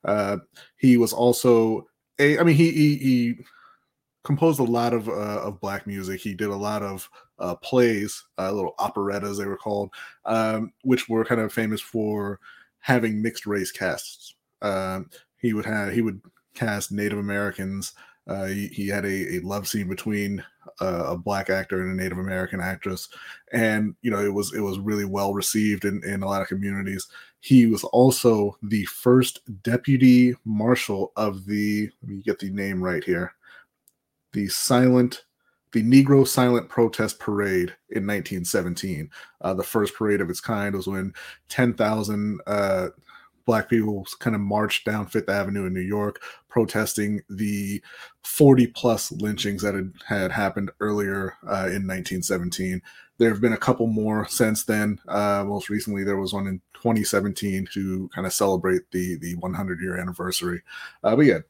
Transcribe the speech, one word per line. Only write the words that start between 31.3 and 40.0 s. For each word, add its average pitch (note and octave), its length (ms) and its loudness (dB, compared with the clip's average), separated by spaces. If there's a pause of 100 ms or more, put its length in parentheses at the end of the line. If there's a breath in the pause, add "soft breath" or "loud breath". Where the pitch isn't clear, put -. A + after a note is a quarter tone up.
the, G#2 440 -2 (120)
let F2 100 -12
me G2 100 -10
get G#2 180 -2
the G2 120 -8
name G2 320 -4
right F2+ 200 -2
here, F2 300 -2 (1000 loud breath)
the G2 160 -2
silent, B2 760 4 (480)
the A2+ 120 2
Negro C3+ 440 8
Silent B2 420 2
Protest A2 500 0
Parade F#2+ 560 -2 (160)
in G2 140 -2
nineteen F#2+ 400 -4
seventeen. F2 640 -4 (320 loud breath)
Uh, F#2 120 -2
the F#2+ 100 -2
first G#2 320 0
parade G#2 260 0